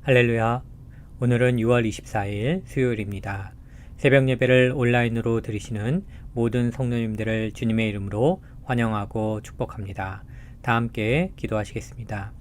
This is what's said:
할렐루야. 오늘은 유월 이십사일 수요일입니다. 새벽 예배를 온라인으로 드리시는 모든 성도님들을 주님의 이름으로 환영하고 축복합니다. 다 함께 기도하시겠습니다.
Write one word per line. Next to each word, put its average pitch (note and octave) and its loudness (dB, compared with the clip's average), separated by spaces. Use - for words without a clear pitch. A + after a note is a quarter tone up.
할렐루야. A#2+ 4
오늘은 B2 4
유월 A#2 4
이십사일 G#2+ -2
수요일입니다. G2+ -4
새벽 C#3 6
예배를 B2+ 6
온라인으로 A#2 2
드리시는 A2 -4
모든 A#2+ 2
성도님들을 A2 -2
주님의 A2+ 0
이름으로 G#2 0
환영하고 G#2+ 0
축복합니다. F#2+ -8
다 A#2+ 2
함께 A#2 0
기도하시겠습니다. G#2+ -6